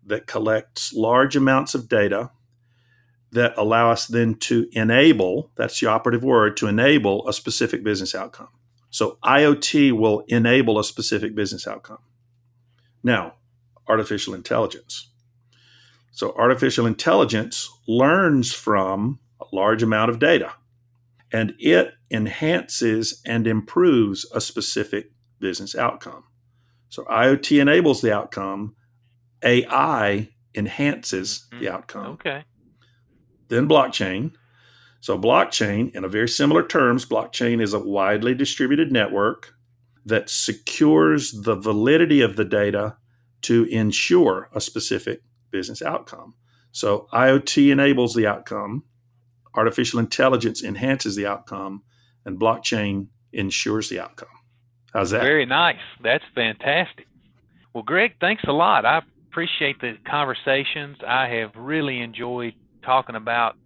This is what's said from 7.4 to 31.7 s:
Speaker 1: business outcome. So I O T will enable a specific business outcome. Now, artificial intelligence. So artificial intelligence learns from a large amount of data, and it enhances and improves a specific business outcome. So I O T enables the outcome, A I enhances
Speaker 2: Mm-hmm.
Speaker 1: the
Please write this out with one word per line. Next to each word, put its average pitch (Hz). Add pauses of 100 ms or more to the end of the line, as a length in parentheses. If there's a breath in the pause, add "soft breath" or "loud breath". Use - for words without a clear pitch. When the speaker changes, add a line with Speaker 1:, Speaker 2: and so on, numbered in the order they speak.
Speaker 1:
business 95
outcome. - (420)
So -
I 143
O 147
T 143
will 107
enable 117
a 104
specific 107
business 101
outcome. 110 (1040)
Now, 104 (520)
artificial 107
intelligence. - (1040 soft breath)
So -
artificial 127
intelligence 113 (160)
learns 139
from 104 (220)
a -
large 107
amount 110
of 117
data, - (800)
and 110
it 170 (140)
enhances 113
and 117
improves 113
a 117
specific - (280)
business 98
outcome. - (640)
So -
I 113
O 135
T 143
enables 147
the 113
outcome, 98 (680)
A 123
I 113 (260)
enhances 104
Speaker 2:
Mm-hmm. 120
Speaker 1:
the 104